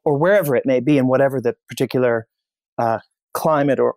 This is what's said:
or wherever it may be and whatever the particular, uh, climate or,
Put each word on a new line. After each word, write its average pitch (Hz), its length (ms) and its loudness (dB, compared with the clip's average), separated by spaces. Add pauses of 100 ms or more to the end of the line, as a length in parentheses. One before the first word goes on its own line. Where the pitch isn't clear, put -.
or 147 140 0
wherever 170 380 2
it - 80 0
may 127 160 0
be 143 180 2
and 127 100 2
whatever 135 320 2
the 113 140 -2 (140)
particular, 123 580 -2 (520)
uh, 113 200 -2 (360)
climate 143 440 0
or, 120 180 0